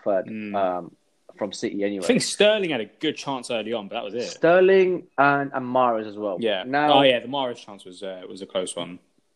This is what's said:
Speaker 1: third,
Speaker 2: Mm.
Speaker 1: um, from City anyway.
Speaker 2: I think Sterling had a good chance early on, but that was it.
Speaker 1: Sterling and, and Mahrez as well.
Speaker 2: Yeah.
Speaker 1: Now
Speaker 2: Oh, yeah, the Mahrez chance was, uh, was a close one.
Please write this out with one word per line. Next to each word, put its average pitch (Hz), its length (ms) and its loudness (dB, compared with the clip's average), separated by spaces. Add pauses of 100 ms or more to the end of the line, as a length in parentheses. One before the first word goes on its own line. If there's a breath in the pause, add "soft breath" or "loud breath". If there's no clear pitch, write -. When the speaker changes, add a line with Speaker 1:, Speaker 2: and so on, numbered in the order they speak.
Speaker 1:
third, 95 240 0
Speaker 2:
Mm. 107 280 -8
Speaker 1:
um, 90 400 -4 (420)
from 101 160 -6
City 101 300 -6
anyway. 101 200 -4
Speaker 2:
I - 40 -4
think 247 140 4
Sterling 208 480 2
had 135 120 -2
a 104 40 -6
good - 320 -6
chance 135 340 -6
early 110 220 -4
on, 107 160 -6
but 101 60 -10
that 117 100 -6
was 98 80 -10
it. 120 160 -4
Speaker 1:
Sterling 185 800 4 (100)
and, 139 360 4
and 131 120 -6
Mahrez 123 420 2
as 104 100 -14
well. 101 220 -4
Speaker 2:
Yeah. 104 260 -2
Speaker 1:
Now 143 340 4
Speaker 2:
Oh, - 20 8
yeah, 127 180 6
the 113 80 -12
Mahrez 127 300 -4
chance 101 260 -18
was, 92 200 -18
uh, 92 260 -10
was 92 120 -14
a 98 40 -12
close 92 280 -4
one. 87 260 -10 (360)